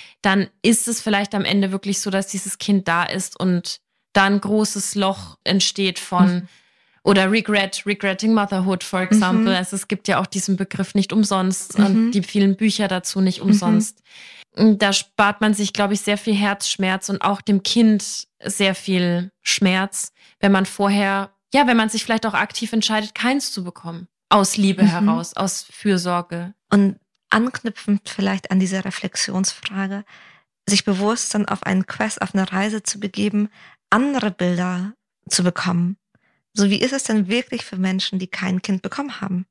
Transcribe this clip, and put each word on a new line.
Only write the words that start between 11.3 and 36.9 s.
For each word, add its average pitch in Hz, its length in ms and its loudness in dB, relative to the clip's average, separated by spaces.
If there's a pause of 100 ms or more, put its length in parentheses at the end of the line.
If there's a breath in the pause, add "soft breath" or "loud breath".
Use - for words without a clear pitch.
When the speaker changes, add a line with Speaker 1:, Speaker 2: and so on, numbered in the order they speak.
Speaker 1:
und 208 320 4
Speaker 2:
Mhm. 240 40 -2
Speaker 1:
die 202 120 0
vielen 196 340 2
Bücher 214 300 0
dazu 185 340 -2
nicht 185 220 0
Speaker 2:
Mhm. 196 80 2
Speaker 1:
umsonst. 208 500 2 (540 loud breath)
Und 214 260 6
da 196 100 4
spart 208 480 0
man 214 140 4
sich, 202 180 -2
glaub 202 200 0
ich, 208 100 -2
sehr 208 160 0
viel 214 160 -2
Herzschmerz 196 760 -2
und 196 120 -4
auch 196 200 0
dem 196 200 2
Kind - 680 2 (160)
sehr 196 300 0
viel 180 580 -2 (120)
Schmerz, - 720 0 (260 soft breath)
wenn 202 120 4
man 190 140 4
vorher, 196 640 -2 (240)
ja, 277 140 4
wenn 240 100 4
man 220 120 2
sich 220 140 -4
vielleicht 226 220 -2
auch 208 80 -4
aktiv 214 400 -4
entscheidet, 214 400 -2
keins 262 380 -2
zu 190 120 -8
bekommen. 170 440 -14 (220)
Aus 202 280 2
Liebe 196 260 2
Speaker 2:
Mhm. 208 40 8
Speaker 1:
heraus, 175 480 0
aus - 360 -4
Fürsorge. 175 840 -2 (160)
Speaker 2:
Und 202 260 4 (320)
anknüpfend 220 800 -2
vielleicht 196 400 -4
an 190 100 2
diese 190 240 0
Reflexionsfrage, 196 1200 -6 (600 loud breath)
sich 202 180 0
bewusst 208 500 -2
dann 208 120 0
auf 202 160 -6
einen 190 220 0
Quest, - 360 -6
auf 190 120 -4
eine 190 180 -2
Reise 208 300 -2
zu - 180 -8
begeben, 208 500 -2 (420 loud breath)
andere 240 400 0
Bilder 180 600 -2 (360)
zu - 140 0
bekommen. 175 540 0 (600)
So, 202 120 4
wie 208 100 2
ist 254 140 0